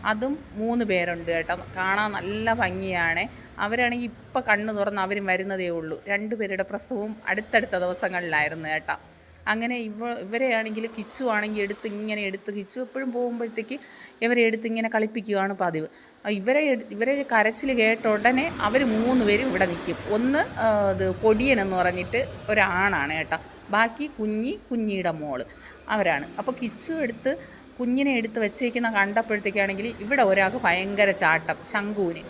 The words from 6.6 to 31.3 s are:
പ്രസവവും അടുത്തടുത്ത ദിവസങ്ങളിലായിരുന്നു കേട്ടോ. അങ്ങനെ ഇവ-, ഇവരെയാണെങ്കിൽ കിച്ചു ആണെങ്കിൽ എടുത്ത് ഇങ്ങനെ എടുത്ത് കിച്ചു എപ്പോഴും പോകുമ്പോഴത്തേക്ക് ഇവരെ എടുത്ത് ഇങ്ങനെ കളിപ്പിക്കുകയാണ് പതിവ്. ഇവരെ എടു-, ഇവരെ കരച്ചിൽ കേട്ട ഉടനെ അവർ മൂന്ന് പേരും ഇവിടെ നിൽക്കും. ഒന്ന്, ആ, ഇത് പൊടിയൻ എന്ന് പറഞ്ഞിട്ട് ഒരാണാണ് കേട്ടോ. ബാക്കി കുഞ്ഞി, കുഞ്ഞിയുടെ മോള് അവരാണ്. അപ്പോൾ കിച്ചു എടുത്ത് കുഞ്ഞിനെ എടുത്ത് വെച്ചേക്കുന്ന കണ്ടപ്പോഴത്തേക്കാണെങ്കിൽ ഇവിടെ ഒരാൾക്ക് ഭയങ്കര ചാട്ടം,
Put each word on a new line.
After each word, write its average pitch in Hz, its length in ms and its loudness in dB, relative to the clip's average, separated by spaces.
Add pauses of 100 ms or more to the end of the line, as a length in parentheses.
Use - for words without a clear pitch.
പ്രസവവും 208 520 -6 (120)
അടുത്തടുത്ത 214 480 0
ദിവസങ്ങളിലായിരുന്നു 175 920 -2
കേട്ടോ. 156 260 -4 (520)
അങ്ങനെ 233 300 -2
ഇവ-, 226 420 -6
ഇവരെയാണെങ്കിൽ 220 800 -2
കിച്ചു 214 260 -8
ആണെങ്കിൽ 214 380 0
എടുത്ത് 202 260 -4
ഇങ്ങനെ 208 340 -4
എടുത്ത് 196 320 -6
കിച്ചു 202 260 -8
എപ്പോഴും 254 320 -6
പോകുമ്പോഴത്തേക്ക് 240 680 -4 (420)
ഇവരെ 240 200 4
എടുത്ത് 226 260 2
ഇങ്ങനെ 226 220 -2
കളിപ്പിക്കുകയാണ് 208 720 0
പതിവ്. 160 260 0 (420)
ഇവരെ 214 300 2
എടു-, 262 320 2
ഇവരെ 262 400 0
കരച്ചിൽ 226 420 2
കേട്ട 226 340 4
ഉടനെ 240 440 4 (100)
അവർ 226 220 4
മൂന്ന് 233 420 4
പേരും 208 220 4
ഇവിടെ 196 180 4
നിൽക്കും. 170 300 -4 (140)
ഒന്ന്, 254 500 2
ആ, 208 320 4
ഇത് 190 240 0
പൊടിയൻ 220 460 4
എന്ന് 190 140 0
പറഞ്ഞിട്ട് 180 520 0 (220)
ഒരാണാണ് 190 640 2
കേട്ടോ. 160 240 -2 (320)
ബാക്കി 233 500 2
കുഞ്ഞി, 220 400 -2 (120)
കുഞ്ഞിയുടെ 202 400 0
മോള് 147 320 -6 (460)
അവരാണ്. 175 380 2 (100)
അപ്പോൾ 208 140 -2 (100)
കിച്ചു 247 320 -6
എടുത്ത് 285 440 -2 (420)
കുഞ്ഞിനെ 254 320 2
എടുത്ത് 226 280 0
വെച്ചേക്കുന്ന 240 500 0
കണ്ടപ്പോഴത്തേക്കാണെങ്കിൽ 202 1080 0
ഇവിടെ 247 240 2
ഒരാൾക്ക് 196 340 4
ഭയങ്കര 196 540 4
ചാട്ടം, 160 440 2 (160)